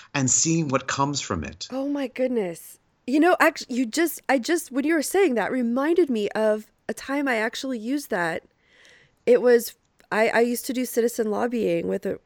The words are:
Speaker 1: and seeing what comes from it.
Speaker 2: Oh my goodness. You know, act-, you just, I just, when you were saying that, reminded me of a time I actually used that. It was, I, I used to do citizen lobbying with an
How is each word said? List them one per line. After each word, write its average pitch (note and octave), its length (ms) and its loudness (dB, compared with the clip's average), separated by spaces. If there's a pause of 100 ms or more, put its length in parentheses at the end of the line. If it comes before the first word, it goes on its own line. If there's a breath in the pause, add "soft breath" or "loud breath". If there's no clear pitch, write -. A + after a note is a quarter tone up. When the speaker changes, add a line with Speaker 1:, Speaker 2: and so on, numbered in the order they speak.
(140 loud breath)
Speaker 1:
and C3 160 0
seeing E3 380 0
what C3 200 -2
comes C#3 340 -2
from E2+ 220 -4
it. - 280 -12
Speaker 2:
Oh C4+ 160 -6
my C#4+ 200 -4
goodness. A3+ 680 -6 (300)
You C4 120 2
know, F4 200 6
act-, - 300 2
you B3 160 0
just, D4 440 -2
I C4+ 80 4
just, D#4 340 -2
when C#4+ 140 -2
you D#4+ 80 2
were D#4 80 2
saying C#4 340 2
that, G3 160 0
reminded C4+ 580 2
me G#3+ 200 0
of G#3+ 420 0 (160)
a A3 60 -6
time C#4 340 -2
I A#3+ 100 0
actually A#3 420 -4
used C4 320 -4
that. E3+ 320 -2 (840 soft breath)
It A3+ 160 6
was, A#3+ 320 4 (380)
I, A3 160 2
I - 140 2
used A#3+ 240 0
to B3+ 80 -6
do B3+ 100 0
citizen A3+ 480 0
lobbying G3+ 560 0
with F#3+ 180 -4
an F#3+ 200 -4